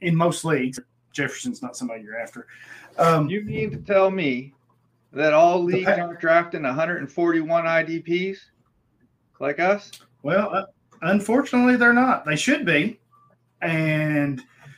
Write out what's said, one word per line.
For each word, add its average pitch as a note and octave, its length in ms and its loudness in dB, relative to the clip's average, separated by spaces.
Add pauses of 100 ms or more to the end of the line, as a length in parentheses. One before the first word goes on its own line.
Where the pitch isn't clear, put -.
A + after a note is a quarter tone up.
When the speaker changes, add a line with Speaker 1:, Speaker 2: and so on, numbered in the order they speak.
Speaker 1:
in E3+ 120 0
most E3+ 300 0
leagues, C3+ 340 0 (320)
Jefferson's B2+ 520 -6
not A#2+ 140 -12
somebody A2+ 280 -10
you're G#2+ 120 -14
after. A#2 300 -12 (500)
Um, D#3+ 320 2
Speaker 2:
You G#3 140 -4
mean G#3+ 300 -6
to D3 60 -10
tell F#3+ 340 2
me C#3 420 -4 (580)
that D3+ 200 2
all E3+ 260 6
Speaker 1:
the F3 60 0 (140)
Speaker 2:
leagues F#3 80 -2
Speaker 1:
pa- F3 140 2
Speaker 2:
aren't E3+ 200 -8
drafting E3+ 440 2
a B2+ 80 -2
hundred D#3+ 260 -2
and C#3 120 -10
forty-one E3 560 0
I E3 160 2
D E3 160 -6
Ps F3+ 540 -4 (880)
like C#3+ 180 -4
us? G3 320 0 (320)
Speaker 1:
Well, F#3+ 320 0
uh, F#3+ 120 -2 (360)
unfortunately, B3 720 2
they're A#3+ 180 6
not. B3 320 2
They D3+ 120 0
should C#4 280 0
be, E3+ 360 0 (640)
and D3+ 840 -2 (340)